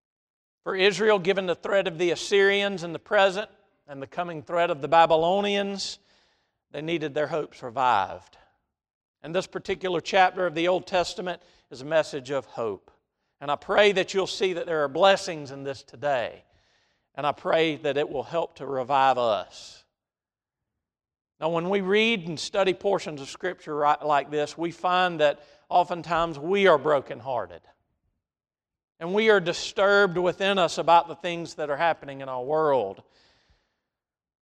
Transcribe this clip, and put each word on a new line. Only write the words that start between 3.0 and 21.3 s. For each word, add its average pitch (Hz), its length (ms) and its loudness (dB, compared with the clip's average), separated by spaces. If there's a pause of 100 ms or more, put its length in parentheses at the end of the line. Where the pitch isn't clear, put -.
and 139 140 -12
the 135 40 -12
coming 170 360 -8
threat 170 280 0
of 151 100 -4
the 147 80 -6
Babylonians, 190 1120 2 (720)
they 147 120 -12
needed 156 320 -6
their 151 120 -2
hopes 151 360 -6
revived. 110 760 -2 (840)
And 156 120 -10
this 180 120 -4
particular 180 540 -6
chapter 185 460 2
of 156 80 -4
the 165 140 0
Old 180 180 0
Testament 180 540 -4 (300)
is 123 100 -16
a 135 60 -12
message 151 440 -2
of 135 160 -4
hope. 110 440 -8 (500)
And 143 100 -8
I 143 60 -2
pray 208 360 4
that 185 220 -2
you'll 190 140 0
see 190 240 -2
that 170 140 -6
there 156 180 0
are 139 40 0
blessings 165 640 2
in 139 140 -14
this 139 180 -10
today. 123 600 -4 (720)
And 139 100 -4
I 143 60 0
pray 165 440 0
that 139 200 -2
it 143 120 -2
will 135 140 -6
help 160 340 -6
to 143 100 -12
revive 135 520 0
us. 104 640 -4 (1600)